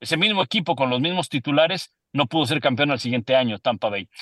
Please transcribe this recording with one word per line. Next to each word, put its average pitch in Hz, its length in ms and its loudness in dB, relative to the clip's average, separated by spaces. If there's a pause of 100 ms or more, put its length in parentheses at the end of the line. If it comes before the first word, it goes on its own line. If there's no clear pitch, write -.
Ese 160 160 -2
mismo 196 260 2
equipo 175 320 -2
con 131 140 0
los 123 100 0
mismos 170 300 -2
titulares 151 640 0 (180)
no 139 160 0
pudo 156 180 0
ser 147 140 0
campeón 143 320 0
al 127 80 -2
siguiente 123 360 -2
año, 120 220 2
Tampa 113 320 -2
Bay. 98 200 -8 (120)